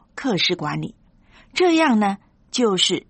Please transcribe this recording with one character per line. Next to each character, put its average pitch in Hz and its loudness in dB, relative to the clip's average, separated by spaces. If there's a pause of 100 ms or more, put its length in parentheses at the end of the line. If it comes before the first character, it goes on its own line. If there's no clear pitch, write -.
(140)
课 233 -4
室 - -2
管 151 -6
理， - -12 (580)
这 359 2
样 294 4
呢， 196 0 (340)
就 226 0
是 - -2